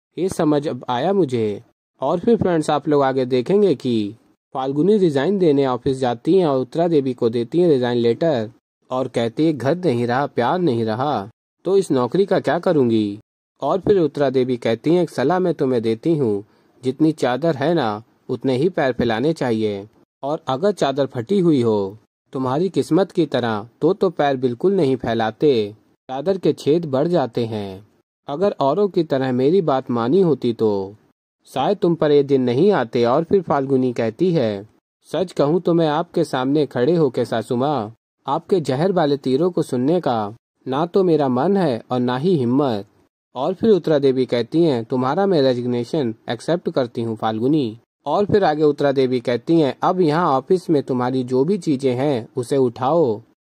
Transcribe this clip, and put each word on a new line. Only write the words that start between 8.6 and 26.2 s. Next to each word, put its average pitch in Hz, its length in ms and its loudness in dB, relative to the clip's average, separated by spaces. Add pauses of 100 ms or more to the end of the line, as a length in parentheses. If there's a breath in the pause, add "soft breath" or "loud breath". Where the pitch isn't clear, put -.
और 127 180 -4
कहती 117 380 -2
है, 165 60 2
"घर 139 240 -2
नहीं 123 300 -2
रहा, 127 200 0
प्यार 135 320 -2
नहीं 123 260 0
रहा, 110 440 -4 (360)
तो 190 120 2
इस 196 140 0
नौकरी 139 360 2
का 180 140 0
क्या 139 180 -2
करूँगी?" 113 600 0 (440)
और 165 180 -2
फिर 202 180 2
उत्तरा 143 320 0
देवी 127 260 0
कहती 117 380 0
हैं, 180 80 2
"एक 160 80 -4
सलाह 147 280 0
मैं 180 160 0
तुम्हें 127 280 0
देती 113 340 0
हूँ, 104 280 -2 (380 soft breath)
जितनी 151 300 0
चादर 143 440 -2
है 147 180 0
ना 113 280 -2 (260)
उतने 127 280 -2
ही 156 120 0
पैर 143 240 -2
फैलाने 120 400 -2
चाहिए, 110 560 -4 (340)
और 147 260 -6
अगर 151 240 0
चादर 139 340 0
फटी 127 320 -4
हुई 160 240 2
हो 107 360 0 (340)
तुम्हारी 135 360 -2
किस्मत 170 440 0
की 165 140 0
तरह 117 420 -4 (120)
तो, 156 120 2
तो 190 180 0
पैर 143 260 0
बिल्कुल 127 360 -2
नहीं 139 240 0
फैलाते, 113 800 0 (340)
चादर 151 300 -4